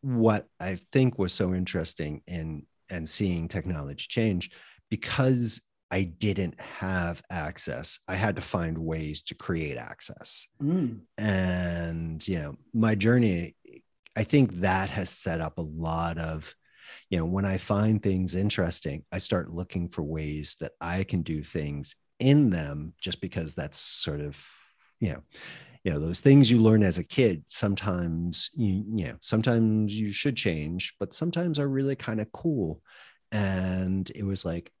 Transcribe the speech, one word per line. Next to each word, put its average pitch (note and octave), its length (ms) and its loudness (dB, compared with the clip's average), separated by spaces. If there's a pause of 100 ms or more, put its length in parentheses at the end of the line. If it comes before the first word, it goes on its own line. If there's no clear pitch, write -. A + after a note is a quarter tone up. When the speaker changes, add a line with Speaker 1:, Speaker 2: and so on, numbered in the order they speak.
Speaker 1:
what A2+ 460 4 (140)
I F#2 180 -4 (140)
think C3 260 4
was F#2 140 0
so F#2 220 0
interesting D#2+ 720 -4
in, D#2+ 400 -8 (240)
and E2 180 -8
seeing F2 400 0
technology D2+ 600 -6
change, G#2 420 0 (400)
because A#2+ 720 0 (280)
I F#2+ 140 0
didn't F2+ 560 -2
have F2+ 720 -4
access. D2+ 760 -4
I - 100 -4
had G2+ 200 0
to - 60 -8
find E2 340 -2
ways D#2+ 460 -4
to - 120 -10
create D#2 440 -4
access. - 680 -8 (160)
Speaker 2:
Mm. C#3+ 380 -2 (160)
Speaker 1:
And, F2 1120 -2
you F2+ 100 -2
know, D2 180 -8 (180)
my A2 200 4
journey, G2+ 640 4 (580)
I A2 100 0
think G#2 360 4
that F#2+ 300 2
has G2 180 -4
set - 320 -4
up - 160 -6
a F2 60 -6
lot D#2+ 560 -4
of, D#2+ 360 -8 (540)
you F#2 80 -2
know, E2 80 2
when F#2+ 220 0
I F#2+ 100 0
find G#2 460 2
things F#2 320 0
interesting, F2 760 -2
I F#2+ 60 -6
start F#2+ 340 -2
looking E2+ 380 -4
for E2 140 -6
ways D2+ 580 -6
that D#2 120 -8 (100)
I F2+ 220 -2
can F2+ 180 -2
do D#2 200 -4
things D2 540 -6 (220)
in C#3 320 6
them, D2+ 500 -4
just - 220 -6
because E2 320 -6
that's D2+ 240 -6
sort - 420 -2
of, - 180 -8 (640)
you F#2+ 120 0
know, - 100 -10 (600)
you F2+ 100 0
know, D2 80 -2
those D#2+ 200 -2
things C#3 300 10
you A#2+ 80 8
learn A2 240 8
as F2+ 140 4
a F2 80 -4
kid, G2+ 420 2
sometimes F2 1080 -2
you, G#2 300 0 (100)
you G2+ 100 0
know, A#2 160 -8
sometimes A2 760 2
you G#2+ 180 -2
should C#3+ 220 -2
change, E2 640 -4
but - 140 -6
sometimes E3+ 460 -2
are C#3+ 100 0
really C3+ 260 0
kind A2 260 -4
of A2 120 -6
cool. G#2 480 -2 (520)
And F#2 840 0
it A2 80 -8
was G2 240 -2
like E2+ 340 -6